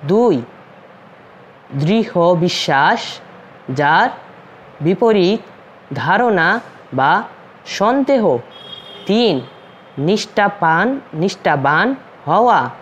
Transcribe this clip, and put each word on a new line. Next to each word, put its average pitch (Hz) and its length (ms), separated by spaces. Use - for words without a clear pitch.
দুই, 196 340
দৃঢ় 180 560
বিশ্বাস, 165 840
যার 156 360
বিপরীত 196 580
ধারণা 180 680
বা 147 300
সন্দেহ। 233 720
তিন, 202 360
নিষ্ঠাপান, 202 1040
নিষ্ঠাবান 160 840
হওয়া 180 420